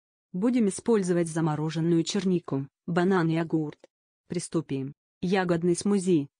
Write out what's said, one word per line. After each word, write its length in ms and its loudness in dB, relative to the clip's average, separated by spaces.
Будем 340 2
использовать 600 0
замороженную 760 0
чернику, 640 -2
банан 400 2
и 60 2
йогурт. 440 -2
Приступим. 680 -6
Ягодный 540 2
смузи — 500 2